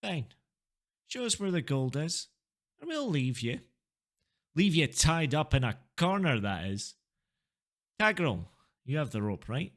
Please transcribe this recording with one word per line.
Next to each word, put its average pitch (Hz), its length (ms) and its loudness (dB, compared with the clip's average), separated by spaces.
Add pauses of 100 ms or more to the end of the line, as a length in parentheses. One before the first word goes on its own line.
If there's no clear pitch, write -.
Fine. 170 260 -4 (800)
Show 247 180 -6
us 226 140 0
where 196 120 -2
the 175 100 2
gold 131 340 -2
is, 156 320 -4 (520)
and 302 100 -12
we'll 294 200 -4
leave 131 320 0
you. 117 180 -4 (960)
Leave 180 200 4
you 156 120 4
tied 151 480 2
up 151 180 0
in 135 100 4
a 113 140 -2 (200)
corner, 175 420 2
that 95 260 -2
is. 98 300 -6 (1040)
Tagro, 165 460 2 (400)
you 131 120 -2
have 147 140 -2
the 110 100 -2
rope, 104 260 -4
right? 143 300 -4